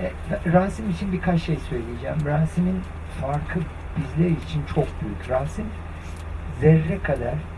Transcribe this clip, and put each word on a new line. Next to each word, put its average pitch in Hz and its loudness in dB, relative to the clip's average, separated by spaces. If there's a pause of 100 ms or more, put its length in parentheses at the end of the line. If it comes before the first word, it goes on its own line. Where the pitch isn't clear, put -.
E, 165 -2
Rasim 196 4
için 185 0
birkaç 180 2
şey 156 0
söyleyeceğim. 123 -4 (100)
Rasim'in 175 2 (400)
farkı 147 -2 (380)
bizler 156 2
için 151 -2 (100)
çok 202 2 (140)
büyük. - -6
Rasim 139 0 (920)
zerre 160 6
kadar 127 0 (240)